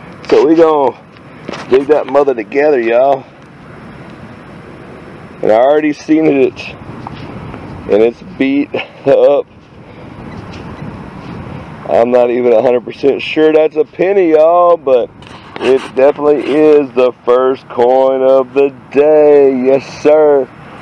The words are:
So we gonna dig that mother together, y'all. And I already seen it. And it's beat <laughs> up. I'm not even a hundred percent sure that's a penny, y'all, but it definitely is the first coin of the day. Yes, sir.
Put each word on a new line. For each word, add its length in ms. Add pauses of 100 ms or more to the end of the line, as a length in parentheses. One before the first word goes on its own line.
(300)
So 160
we 100
gonna 420 (720)
dig 180
that 200
mother 260
together, 460
y'all. 440 (2250)
And 100
I 40
already 380
seen 320
it. 340 (1300)
And 100
it's 200 (160)
beat 380
<laughs> 320
up. 400 (2500)
I'm 220
not 180
even 240
a 80
hundred 240
percent 340
sure 320
that's 240
a 80
penny, 480
y'all, 460
but 320 (520)
it 180 (160)
definitely 500
is 460
the 200 (140)
first 420
coin 540
of 320
the 160 (220)
day. 680
Yes, 440
sir. 440 (340)